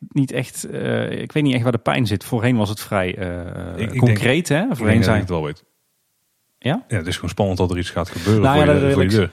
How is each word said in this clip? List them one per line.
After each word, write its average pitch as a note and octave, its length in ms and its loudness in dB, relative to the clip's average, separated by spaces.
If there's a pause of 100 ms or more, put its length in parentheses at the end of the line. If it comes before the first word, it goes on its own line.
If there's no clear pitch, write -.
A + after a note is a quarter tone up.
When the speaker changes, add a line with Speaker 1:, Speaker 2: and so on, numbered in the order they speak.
Speaker 1:
niet C3+ 240 0
echt, - 320 -6
eh, A#2 460 -4 (100)
ik - 120 -10
weet D#3 100 0
niet C3+ 120 2
echt A#2+ 80 0
waar B2 100 2
de A#2 60 0
pijn C3+ 280 0
zit. G2 180 -2
Voorheen B2 320 0
was G#2 120 2
het G#2+ 120 -8
vrij, F#2 360 -4
eh, F2+ 640 -8
Speaker 2:
ik, A2+ 100 -4
ik C3 60 -4
Speaker 1:
concreet, A#2+ 480 4
Speaker 2:
denk, C#3+ 160 0
Speaker 1:
hè? C4 80 -2
Speaker 2:
ik D#3+ 60 -2
Speaker 1:
Voorheen A2+ 100 -4
Speaker 2:
denk G#2+ 100 4
dat A2+ 80 4
Speaker 1:
zijn A2 120 2
Speaker 2:
ik G#2 60 0
het F2+ 80 -6
wel D#2+ 140 -2
weet. D2 200 -10 (920)
Speaker 1:
Ja? F3 300 -2
Speaker 2:
Ja, G#2+ 80 -2
het D#2+ 100 -4
is F2+ 80 -4
gewoon E2+ 160 -6
spannend F#2+ 280 0
dat F2+ 120 2
er F2+ 80 -2
iets F2 120 -6
gaat E2+ 200 -4
gebeuren G#2 320 0
Speaker 1:
Nou C3+ 140 4
Speaker 2:
voor D3+ 100 6
Speaker 1:
ja, D3 60 6
Speaker 2:
je, C#3+ 60 4
Speaker 1:
dat C#3 80 2
wil C#3 60 2
Speaker 2:
voor F#2+ 100 4
je F#2 60 2
Speaker 1:
ik, G#2 60 2
Speaker 2:
deur. F#2+ 180 4